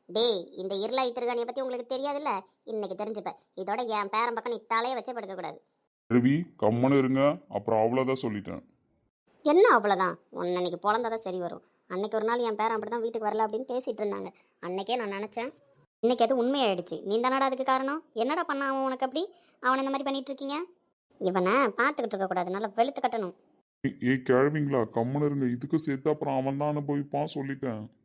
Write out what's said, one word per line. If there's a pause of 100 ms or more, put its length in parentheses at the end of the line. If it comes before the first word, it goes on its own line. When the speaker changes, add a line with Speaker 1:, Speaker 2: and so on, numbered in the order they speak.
Speaker 1:
டேய், (160)
இந்த
இருளாய்
திருகாணியை
பத்தி
உங்களுக்கு
தெரியாதுல்ல, (400)
இன்னைக்கு
தெரிஞ்சுப்ப. (260)
இதோட
என்
பேரன்
பக்கம்
நீ (120)
தலையை
வச்சே
படுக்க
கூடாது. (520)
Speaker 2:
கிழவி, (260)
கம்முனு
இருங்க, (340)
அப்புறம்
அவ்வளவுதான்
சொல்லிட்டேன். (840)
Speaker 1:
என்ன
அவ்வளவுதான்? (180)
உன்னை
இன்னைக்கு
பொழந்தாதான்
சரி
வரும். (260)
அன்னைக்கு
ஒரு
நாள்
என்
பேரன்
அப்படிதான்
வீட்டுக்கு
வரல
அப்படின்னு
பேசிட்டு
இருந்தாங்க. (320)
அன்னைக்கே
நான்
நினைச்சேன், (500)
இன்னைக்கு
அது
உண்மையாயிடுச்சு.
நீ
தானடா
அதுக்கு
காரணம். (180)
என்னடா
பண்ண
அவன்
உனக்கு
அப்படி? (380)
அவனை
இந்த
மாதிரி
பண்ணிட்டு
இருக்கீங்க. (640)
இவனை (240)
பார்த்துக்கிட்டு
இருக்க
கூடாது,
நல்லா
வெளுத்து
கட்டணும். (480)
Speaker 2:
ஏ, (140)
ஏ (140)
கிழவிங்களா, (100)
கம்முனு
இருங்க,
இதுக்கு
சேர்த்து
அப்புறம்
அவன்
தான்
அனுபவிப்பான்
சொல்லிட்டேன். (220)